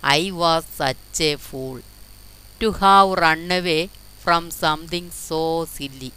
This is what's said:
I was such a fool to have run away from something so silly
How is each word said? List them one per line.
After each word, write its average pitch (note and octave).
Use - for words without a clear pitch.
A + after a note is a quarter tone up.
I D#3
was E3
such -
a D3
fool C3
to A3
have G3
run D#3+
away E3+
from E3+
something E3
so D#3+
silly C3+